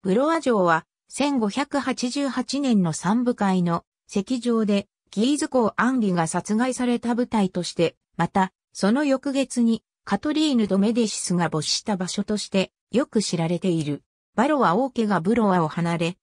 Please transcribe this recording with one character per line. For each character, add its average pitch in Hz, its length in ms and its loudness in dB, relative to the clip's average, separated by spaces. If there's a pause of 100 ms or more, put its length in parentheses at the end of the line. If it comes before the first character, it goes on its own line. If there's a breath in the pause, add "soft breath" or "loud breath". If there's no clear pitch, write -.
ブ 190 120 0
ロ 262 120 2
ワ 330 140 0
城 220 240 2
は 165 200 2 (240)
千 277 300 -2
五 214 100 0
百 285 300 -2
八 247 320 -4
十 285 180 -4
八 254 320 -4
年 240 220 2
の 165 100 0
三 220 320 0
部 240 100 0
会 190 280 0
の 170 220 -2 (240)
石 233 320 -4
城 226 240 0
で、 202 220 0 (240)
ギ 247 240 0
ー - 20 -2
ズ 294 120 -4
公 240 280 2
ア 220 140 2
ン 262 100 0
リ 202 120 0
が 170 140 0
殺 180 280 -4
害 247 200 0
さ 247 120 -2
れ 240 120 0
た 233 160 -2
舞 240 120 0
台 202 240 0
と 180 120 -4
し - 120 -8
て、 170 220 0 (200)
ま 170 120 0
た、 190 240 0 (200)
そ 196 200 0
の 285 120 2
翌 269 280 0
月 254 300 -2
に 226 200 2 (220)
カ 196 140 -2
ト 302 140 -2
リ 311 200 2
ー 254 40 2
ヌ・ 220 100 2
ド・ 190 120 0
メ 208 140 2
デ 233 120 2
ィ - 20 -2
シ - 120 -6
ス - 160 -4
が 175 140 0
没 156 200 -2
し - 140 -2
た 208 140 -4
場 175 100 -6
所 - 160 -6
と 214 140 -4
し - 120 -8
て、 190 220 -2 (220)
よ 262 140 0
く 214 160 0
知 - 140 -4
ら 165 120 0
れ 170 100 0
て 190 100 -2
い 165 160 0
る。 143 180 -6 (320)
バ 247 140 2
ロ 302 120 2
ワ 175 160 4
王 254 140 0
家 226 160 -2
が 196 140 0
ブ 190 140 0
ロ 226 120 2
ワ 180 180 4
を 156 40 0
離 170 280 -2
れ 170 260 -2